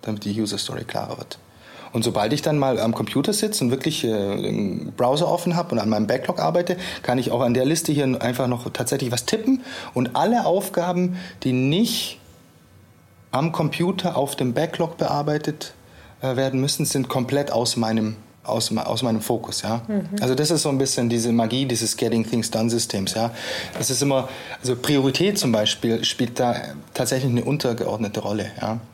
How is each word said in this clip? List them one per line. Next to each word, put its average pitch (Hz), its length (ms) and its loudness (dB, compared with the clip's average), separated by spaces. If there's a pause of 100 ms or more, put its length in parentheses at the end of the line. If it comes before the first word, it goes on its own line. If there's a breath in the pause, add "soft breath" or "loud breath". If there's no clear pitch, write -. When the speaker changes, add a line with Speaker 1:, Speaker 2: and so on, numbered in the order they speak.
Speaker 1:
damit 107 220 -6
die 104 160 -2
User 104 180 -2
Story - 260 -6
klarer - 340 -6
wird. - 220 -14 (520 loud breath)
Und 113 120 0
sobald 110 280 2
ich 147 100 0
dann 151 140 2
mal 131 220 2
am 110 160 2
Computer 131 380 0
sitze 214 320 0
und 120 80 2
wirklich, 151 320 -2
äh, 117 40 2
den 101 880 -2
Browser 139 300 2
offen 175 300 2
habe 175 160 0
und 113 80 2
an 104 80 0
meinem 110 180 2
Backlog - 320 0
arbeite, 175 380 2 (260 loud breath)
kann 127 160 2
ich 117 140 0
auch 120 80 2
an 120 140 4
der 127 100 4
Liste 156 260 2
hier 135 320 2
einfach 123 240 0
noch 120 260 -2
tatsächlich 127 380 -2
was 120 140 -2
tippen 254 380 2 (300 loud breath)
und 123 220 0
alle 208 320 4
Aufgaben, 180 680 2 (260 loud breath)
die 131 100 2
nicht 143 680 2 (1120)
am 156 200 2
Computer 170 640 0
auf 135 180 0
dem 123 200 0
Backlog 165 440 -2
bearbeitet, 151 760 -2 (480 loud breath)
äh, 131 140 0
werden 131 260 2
müssen, 143 240 0
sind 135 240 0
komplett 139 440 0
aus 120 240 2
meinem, 110 400 2 (260)
aus - 300 -2
me-, 110 120 -2
aus 113 200 -2
meinem 113 160 2
Fokus, - 420 -2
ja. 117 240 -2
Speaker 2:
Mhm. 202 160 -2 (180)
Speaker 1:
Also 127 140 2
das 151 160 2
ist 160 120 2
so 156 60 0
ein 139 100 0
bisschen 131 300 2
diese 117 220 2
Magie 117 340 2
dieses 117 320 -2
Getting 113 320 0
Things 113 220 0
Done 113 200 0
Systems, 107 440 -2
ja. 113 160 0 (480 loud breath)
Das - 100 -2
ist 135 140 0
immer, 135 260 2 (320 loud breath)
also 123 140 0
Priorität 139 640 2
zum 123 140 2
Beispiel 110 500 0
spielt - 380 -2
da 120 160 2 (360)
tatsächlich 131 380 0
eine 120 140 2
untergeordnete 113 760 -2
Rolle, 101 320 -4 (100)
ja. 110 200 -2 (140)